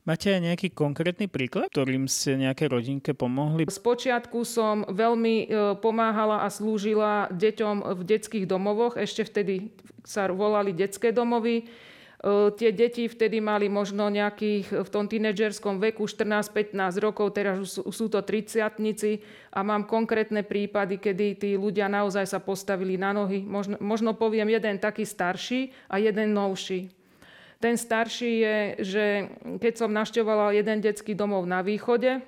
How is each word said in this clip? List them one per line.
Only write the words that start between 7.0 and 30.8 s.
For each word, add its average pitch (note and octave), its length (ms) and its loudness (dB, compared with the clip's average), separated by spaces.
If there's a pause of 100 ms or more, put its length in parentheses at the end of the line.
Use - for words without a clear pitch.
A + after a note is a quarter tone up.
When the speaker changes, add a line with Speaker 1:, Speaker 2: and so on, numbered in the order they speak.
Speaker 2:
deťom G#3 480 0
v F#3 160 -4
detských G#3 480 0
domovoch. G#3 480 2
Ešte G3+ 320 -4
vtedy G3 480 -2 (240)
sa G3+ 300 -4
volali G3+ 420 2
detské G3 380 0
domovy. A#3 560 2
E, - 880 0
tie A3 160 4
deti A#3 400 2
vtedy A3 320 0
mali G#3 240 2
možno G3+ 400 0
nejakých, G#3 800 0
v - 20 -18
tom G#3 220 -2
tínedžerskom G#3+ 720 0
veku A3 240 0
štrnásť, G#3 480 -2
pätnásť G3 480 0
rokov, G#3 320 0
teraz G3+ 240 0
už F#3+ 80 -6
sú, F#3+ 140 -8 (100)
sú A3+ 160 -4
to G3+ 160 0
tridsiatnici G#3+ 960 -2 (320)
a - 80 -2
mám G#3 240 2
konkrétne A3 560 0
prípady, G3+ 640 -2
kedy G#3 220 2 (100)
tí G3+ 240 -2
ľudia G3+ 320 0
naozaj G3+ 400 0
sa F#3+ 80 -2
postavili F#3+ 560 -2
na G3 160 0
nohy. G3 320 0
Možno, G3+ 400 -4
možno A3 320 0
poviem A3 400 2
jeden G#3 240 0
taký G#3+ 240 -2
starší G3 720 -2 (160)
a F#3+ 80 0
jeden G#3+ 320 2
novší. F#3+ 640 -2 (640)
Ten A#3 160 2
starší A3+ 640 0
je, G#3+ 200 2 (280)
že G#3 200 0 (520)
keď A3+ 240 0
som A3+ 80 0
navštevovala G#3+ 640 2
jeden G#3+ 240 2
detský G#3 400 -2